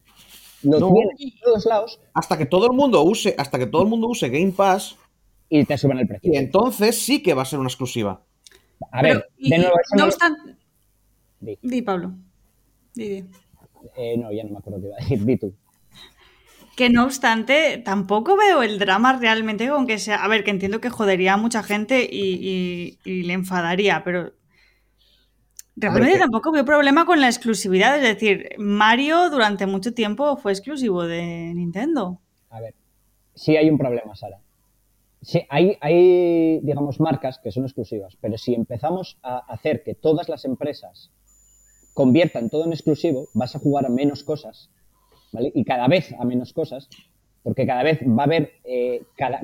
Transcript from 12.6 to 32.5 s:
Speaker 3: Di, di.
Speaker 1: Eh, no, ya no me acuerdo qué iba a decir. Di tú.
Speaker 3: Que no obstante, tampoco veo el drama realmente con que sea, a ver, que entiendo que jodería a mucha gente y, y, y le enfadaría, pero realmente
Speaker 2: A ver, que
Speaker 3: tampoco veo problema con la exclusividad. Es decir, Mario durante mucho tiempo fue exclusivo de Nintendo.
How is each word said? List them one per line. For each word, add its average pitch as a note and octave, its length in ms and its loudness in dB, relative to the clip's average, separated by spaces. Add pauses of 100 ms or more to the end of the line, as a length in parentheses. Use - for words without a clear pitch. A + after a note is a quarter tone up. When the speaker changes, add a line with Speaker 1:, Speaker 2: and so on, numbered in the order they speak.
Speaker 3:
Di, A3 140 -10
di. F#3+ 160 -8 (720)
Speaker 1:
Eh, A#2 220 -4
no, A#2 140 -8
ya G#2+ 120 -8
no G#2+ 60 -14
me G2+ 80 -14
acuerdo G2 220 -14
qué G2 80 -12
iba G2+ 80 -14
a - 40 -16
decir. G#2 240 -2
Di B2 140 2
tú. G2 160 -8 (1200)
Speaker 3:
Que B3 140 2
no A#3+ 140 6
obstante, C4 800 0
tampoco G#3 520 0
veo F#4+ 260 4
el G#3+ 160 -2
drama G3+ 400 2
realmente A3 500 0
con C#4 180 0
que A3 120 -2
sea, G3+ 240 -4
a F#3+ 60 -2
ver, G#3+ 160 2
que G#3 60 0
entiendo G3 300 -2
que A#3+ 100 -4
jodería F#3+ 440 2
a - 20 2
mucha A3 260 -2
gente G#3+ 460 -2
y, F3+ 960 -6
y, F#3+ 60 -12
y F#3 140 -4
le F3 80 -4
enfadaría, F3+ 720 0
pero F3 280 -4 (1400)
realmente G#3 320 2
Speaker 2:
A - 20 4
ver, - 40 6
que G4 100 4
Speaker 3:
tampoco A#3+ 280 0
veo D4 120 2
problema D4 420 4
con E4+ 140 4
la C4 80 4
exclusividad. A3+ 680 0
Es D4 60 0
decir, G#3+ 560 0
Mario A#3 720 2
durante G#3 360 0
mucho G3 280 -4
tiempo G#3+ 420 -2
fue G3+ 160 -4
exclusivo G3 520 -4
de E3+ 500 -8
Nintendo. F#3 680 -4 (300)